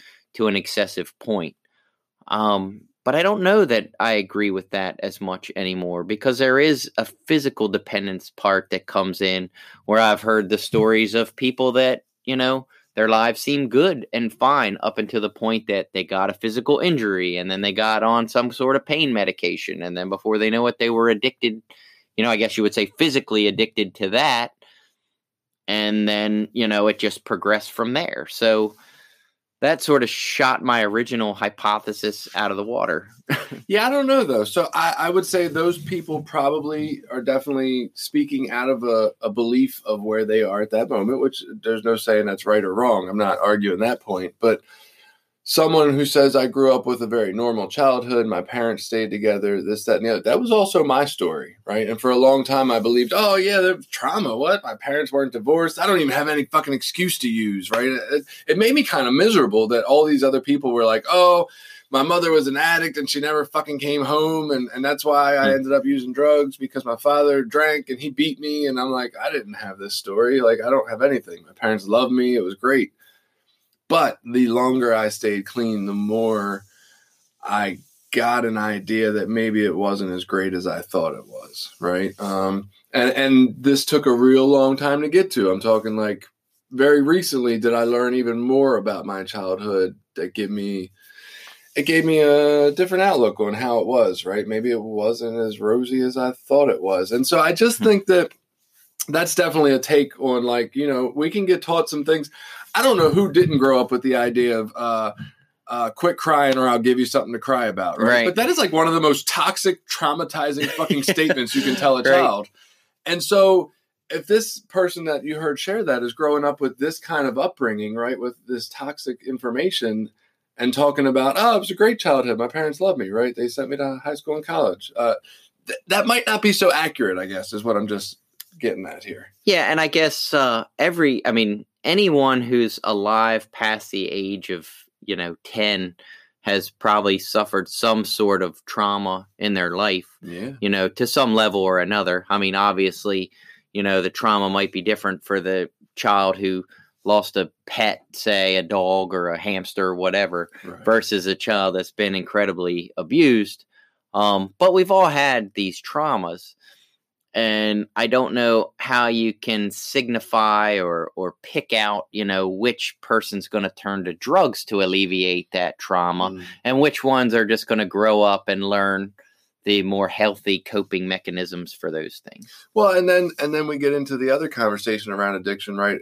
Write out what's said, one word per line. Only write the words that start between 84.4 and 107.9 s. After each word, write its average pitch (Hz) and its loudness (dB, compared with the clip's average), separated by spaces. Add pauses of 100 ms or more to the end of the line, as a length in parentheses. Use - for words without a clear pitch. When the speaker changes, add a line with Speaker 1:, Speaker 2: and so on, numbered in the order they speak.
Speaker 2:
long 135 4
time 143 0
to 151 -2
get 185 4
to. 98 2
I'm 92 -2
talking, 110 2
like, 104 -4 (460)
very 143 6
recently 139 0
did 117 2
I 117 2
learn 120 2
even 120 0
more 131 4
about 98 -4
my 95 -6
childhood 95 -4 (180)
that 87 -8
give 101 -6
me, 101 -8 (840)
it 143 -4
gave 160 2
me 156 2
a 147 4
different 185 0
outlook 127 2
on 104 0
how 120 -2
it 90 -2
was, 110 2
right? 101 -4
Maybe 110 -2
it 117 -2
wasn't 113 -4
as 107 -4
rosy 123 0
as 127 -2
I 127 -2
thought 139 2
it - -2
was. 95 -2
And 123 0
so 165 2
I 160 4
just 233 2
Speaker 1:
Hmm. - -2
Speaker 2:
think 202 4
that 180 4 (800)
that's 165 -2
definitely 151 4
a 131 2
take 143 2
on, 127 0
like, 120 -2
you 143 -2
know, 127 -2
we 151 -2
can 202 -2
get 180 2
taught 165 -2
some 147 -6
things. 156 0 (460)
I 220 2
don't 262 4
know 160 4
who 175 2
didn't 156 4
grow 131 4
up 113 -2
with 120 0
the 127 0
idea 120 2
of, 110 -6
uh, 113 -2 (560)
uh, 120 -4
"Quit 170 -2
crying 143 4
or 127 2
I'll 117 2
give 123 4
you 123 2
something - -2
to 110 -6
cry 127 0
about," 92 -4